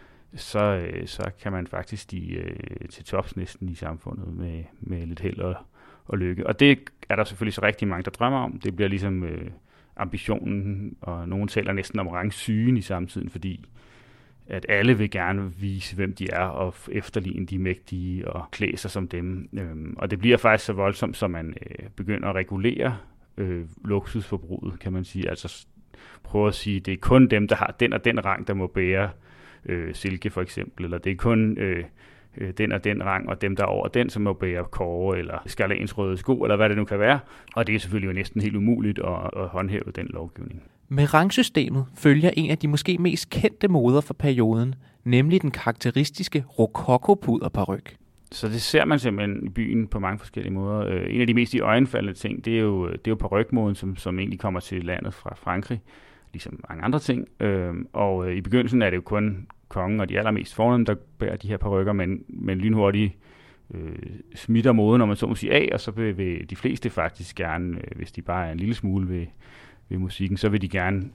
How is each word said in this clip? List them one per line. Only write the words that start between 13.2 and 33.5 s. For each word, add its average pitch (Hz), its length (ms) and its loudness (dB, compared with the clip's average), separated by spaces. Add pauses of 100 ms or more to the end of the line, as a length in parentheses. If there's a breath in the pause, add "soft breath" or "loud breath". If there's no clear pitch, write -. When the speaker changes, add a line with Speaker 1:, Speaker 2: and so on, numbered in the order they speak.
Speaker 1:
fordi 90 340 -8 (840 soft breath)
at 95 200 -8
alle 107 300 6
vil 104 120 2
gerne 95 500 -2
vise, 98 360 -4
hvem 95 180 0
de 95 180 -6
er, 87 120 0
og 90 320 -4
f-, - 160 -14
efterligne 92 540 -4
de 92 120 -4
mægtige, 90 680 -4
og 87 220 -8
klæde - 260 -4
sig 95 140 -8
som 92 180 -6
dem. 90 440 -6
Øhm, 82 460 -8
og 98 120 -4
det 101 80 -2
bliver 120 180 4
faktisk 110 280 2
så 110 80 -4
voldsomt, 101 440 -2
så 101 120 -2
man, 82 260 -8 (120)
øh, - 300 -14
begynder 101 320 -4
at 95 60 -2
regulere, 98 640 -2 (400)
øh, 90 280 -4 (200)
luksusforbruget, 95 960 -4
kan 92 140 -6
man 92 120 -2
sige. 92 260 -6
Altså 85 180 -8
s-, - 200 -18 (540 loud breath)
prøve 104 260 2
at 98 60 0
sige, 98 260 -2
det 98 120 -4
er 92 80 -4
kun 131 260 8
dem, 104 220 4
der - 80 4
har - 240 0
den 120 120 4
og 110 120 0
den 117 200 2
rang, 98 240 -2
der 101 60 0
må 95 120 -2
bære, 92 440 0 (560 soft breath)
øh, 85 280 -4
silke 95 360 -4
for 90 120 -4
eksempel, - 420 -8
eller 87 140 -4
det 95 140 -2
er 92 40 -4
kun, 110 420 2
øh, 90 260 -2 (520 soft breath)
øh, 95 220 -6
den 104 140 0
og 98 120 -2
den 101 200 0
rang, 95 240 -2
og 95 120 -4
dem, 98 160 0